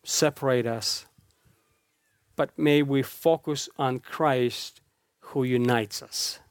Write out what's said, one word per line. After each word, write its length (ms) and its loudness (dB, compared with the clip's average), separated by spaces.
separate 640 0
us, 400 -6
but 240 -2
may 240 6
we 200 2
focus 680 0
on 220 -2
Christ 800 -2
who 240 -4
unites 580 0
us. 380 -8